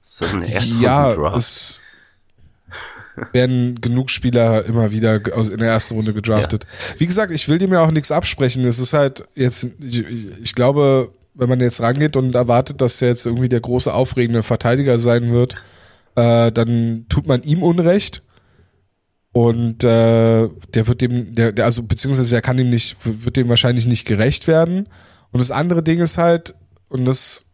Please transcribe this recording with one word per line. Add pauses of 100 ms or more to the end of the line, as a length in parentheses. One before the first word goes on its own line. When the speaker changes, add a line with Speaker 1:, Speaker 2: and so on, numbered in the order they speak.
Speaker 1:
Das
ist
doch
eine
erste
Speaker 2:
Ja,
Speaker 1:
Rundendraft.
Speaker 2:
es (1500)
werden
genug
Spieler
immer
wieder
ge-,
aus,
in
der
ersten
Runde
gedraftet. (300)
Speaker 1:
Ja.
Speaker 2:
Wie
gesagt,
ich
will
dem
ja
auch
nichts
absprechen.
Es
ist
halt (100)
jetzt, (120)
ich, (380)
ich
glaube, (220)
wenn
man
jetzt
rangeht
und
erwartet,
dass
er
jetzt
irgendwie
der
große,
aufregende
Verteidiger
sein
wird, (600)
äh,
dann
tut
man
ihm
Unrecht. (1080)
Und,
äh, (260)
der
wird
dem,
der,
der,
also,
beziehungsweise
er
kann
ihm
nicht, (100)
w-,
wird
dem
wahrscheinlich
nicht
gerecht
werden. (420)
Und
das
andere
Ding
ist
halt, (360)
und
das